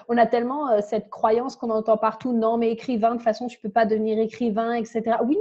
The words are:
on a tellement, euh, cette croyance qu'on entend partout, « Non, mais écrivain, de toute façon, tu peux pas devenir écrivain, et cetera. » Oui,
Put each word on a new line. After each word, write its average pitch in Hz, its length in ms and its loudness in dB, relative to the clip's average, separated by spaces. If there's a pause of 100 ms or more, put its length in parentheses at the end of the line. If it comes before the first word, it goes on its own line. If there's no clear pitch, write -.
on 233 100 0
a 233 80 6
tellement, 247 440 0
euh, 214 120 4
cette 208 280 -6
croyance 233 480 0
qu'on 240 120 -6
entend 220 280 2
partout, « 220 360 -2
Non, 226 240 2
mais 226 140 2
écrivain, 226 380 0
de 240 60 0
toute 233 80 -8
façon, 233 240 -2
tu - 120 -12
peux 214 100 -8
pas 226 160 2
devenir 220 340 0
écrivain, 226 540 -2
et 233 120 -2
cetera. » 226 400 -2
Oui, 294 160 0